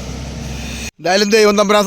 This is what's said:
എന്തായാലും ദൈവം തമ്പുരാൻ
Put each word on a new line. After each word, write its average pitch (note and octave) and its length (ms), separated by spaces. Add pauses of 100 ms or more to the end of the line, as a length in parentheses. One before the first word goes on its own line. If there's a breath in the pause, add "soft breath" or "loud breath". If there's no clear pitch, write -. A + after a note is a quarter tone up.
(1000)
എന്തായാലും F#3+ 360
ദൈവം G#3 240
തമ്പുരാൻ G#3 280